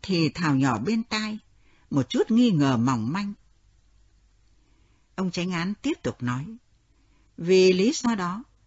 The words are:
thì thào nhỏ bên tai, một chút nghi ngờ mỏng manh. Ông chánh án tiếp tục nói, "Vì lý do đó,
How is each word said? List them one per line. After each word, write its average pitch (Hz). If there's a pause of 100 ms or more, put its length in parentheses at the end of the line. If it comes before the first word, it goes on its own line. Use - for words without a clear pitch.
thì 170
thào 156
nhỏ 131
bên 220
tai, 214 (500)
một -
chút 269
nghi 233
ngờ 143
mỏng 120
manh. 202 (1800)
Ông 190
chánh 180
án 175
tiếp 294 (100)
tục 120
nói, 123 (920)
"Vì 185
lý 202
do 233
đó, 190 (240)